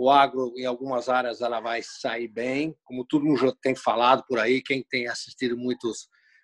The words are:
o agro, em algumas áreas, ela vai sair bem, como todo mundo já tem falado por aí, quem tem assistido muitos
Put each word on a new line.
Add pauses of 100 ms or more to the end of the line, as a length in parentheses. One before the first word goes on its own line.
o
agro,
em
algumas
áreas,
ela
vai
sair
bem, (120)
como
todo
mundo
já
tem
falado
por
aí,
quem
tem
assistido
muitos (360)